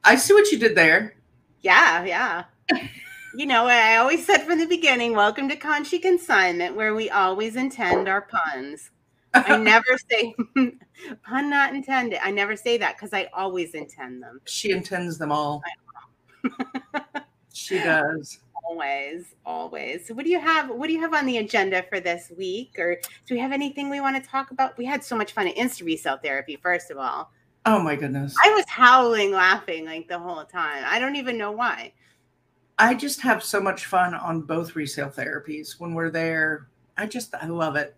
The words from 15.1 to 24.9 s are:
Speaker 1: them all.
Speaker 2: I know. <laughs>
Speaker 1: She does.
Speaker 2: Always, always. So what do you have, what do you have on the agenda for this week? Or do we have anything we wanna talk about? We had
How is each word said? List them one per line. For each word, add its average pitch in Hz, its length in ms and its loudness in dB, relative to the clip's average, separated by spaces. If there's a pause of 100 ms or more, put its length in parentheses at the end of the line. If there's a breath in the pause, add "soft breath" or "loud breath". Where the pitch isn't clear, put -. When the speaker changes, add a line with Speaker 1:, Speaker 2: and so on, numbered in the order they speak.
Speaker 1:
them 147 140 -4
all. 147 340 -2
Speaker 2:
I - 840 -12
know. - 760 -10
<laughs> - 20 -20 (280)
Speaker 1:
She - 260 -6
does. 156 600 -2 (260)
Speaker 2:
Always, 151 720 -8 (100)
always. 160 640 -10
So 233 60 -14
what 254 100 -10
do 330 80 0
you 349 80 2
have, 302 300 0
what 247 180 -6
do 320 60 0
you 320 80 -2
have 320 120 -2
on 294 120 0
the 247 140 0
agenda 190 500 0
for 196 100 -4
this 175 380 -6
week? 190 420 -8
Or 175 160 0 (320 loud breath)
do 254 80 -4
we 240 60 -2
have 262 100 -2
anything 277 380 -4
we 277 100 -4
wanna 269 220 -2
talk 269 300 -6
about? 254 260 -2
We 240 80 -6
had 269 180 -4